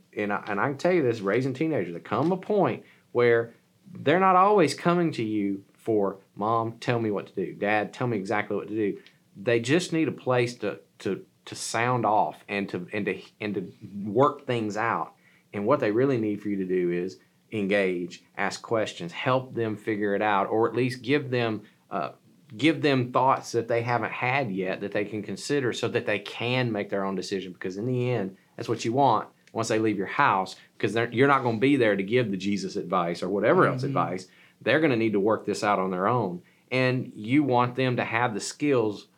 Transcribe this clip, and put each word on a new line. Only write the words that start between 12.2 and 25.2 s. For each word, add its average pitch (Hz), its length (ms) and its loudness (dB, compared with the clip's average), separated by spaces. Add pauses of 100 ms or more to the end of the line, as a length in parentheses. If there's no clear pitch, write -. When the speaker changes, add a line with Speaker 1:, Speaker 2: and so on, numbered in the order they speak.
Speaker 1:
and 101 200 -2
to, 87 220 -6
and 104 140 -4
to, 92 160 -4 (180)
and 107 140 -6
to 98 180 -6 (320)
work 120 440 0
things 110 280 -2
out. 104 380 -2 (400)
And 101 140 -4
what 143 120 2
they 113 120 2
really 127 260 2
need 104 240 -2
for 104 80 -6
you 101 80 -2
to 95 80 -2
do 90 240 0
is 87 300 -4 (320)
engage, 95 720 -2 (120)
ask 95 280 -6
questions, 101 480 -4
help 131 420 -2
them 110 240 -2
figure 104 380 -2
it 101 80 0
out, 101 260 2
or 113 180 2
at - 80 -4
least 123 280 -2
give 131 260 0
them, 117 320 -2 (300)
uh, 80 180 -4 (480)
give 143 240 2
them 131 300 2
thoughts 131 400 2
that 117 160 -2
they 117 160 0
haven't 117 280 -2
had 127 400 -2
yet 92 300 -4
that 98 100 -6
they 104 140 -2
can 104 160 -6